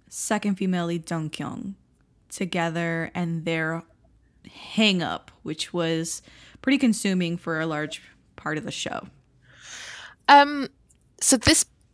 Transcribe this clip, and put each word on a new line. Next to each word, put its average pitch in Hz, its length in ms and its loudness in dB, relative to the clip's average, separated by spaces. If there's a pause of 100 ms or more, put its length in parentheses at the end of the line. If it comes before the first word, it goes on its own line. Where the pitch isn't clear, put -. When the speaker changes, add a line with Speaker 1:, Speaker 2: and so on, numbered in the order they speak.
Speaker 1:
second 208 480 -2
female 180 300 0
lead 170 180 -4
Dong 160 260 -4
Kyung - 440 -8 (560)
together 165 840 -2
and 165 300 -2
their 165 380 -2 (680)
hang 202 520 2
up, 85 280 -6 (120)
which - 300 -8
was 165 500 -2 (400)
pretty 269 160 2
consuming 185 580 2
for 165 240 -4
a 160 60 -2
large 151 360 -4 (340)
part 156 220 -6
of - 60 -6
the - 80 -8
show? - 340 -8 (1200)
Speaker 2:
Um, 285 400 8 (520)
so - 160 6
this, 285 300 4 (280)